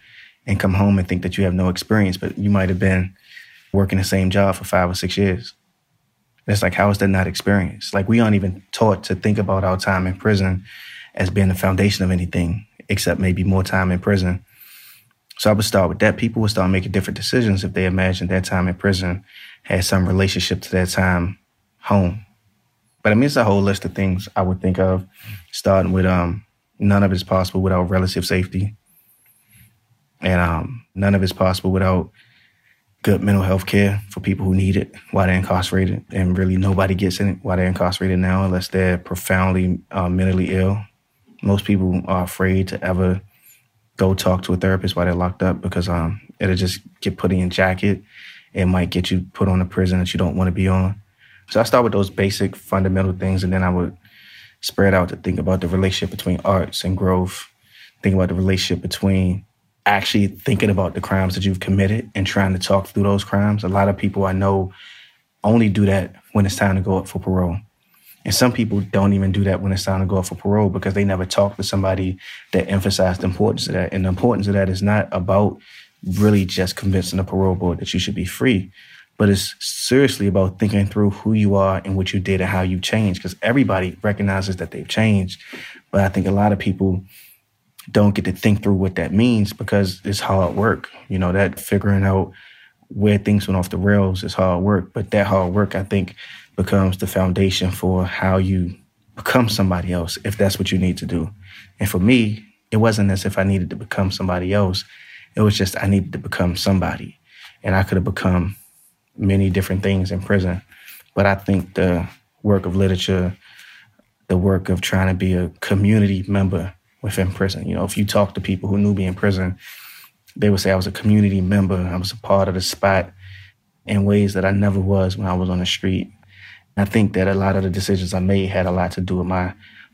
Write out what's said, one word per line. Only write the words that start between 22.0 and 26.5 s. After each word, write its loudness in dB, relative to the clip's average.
But 4
I 4
mean, 4
it's 0
a 4
whole 4
list 0
of -8
things -2
I 2
would -2
think 0
of, 0
starting 2
with, 2
um, 0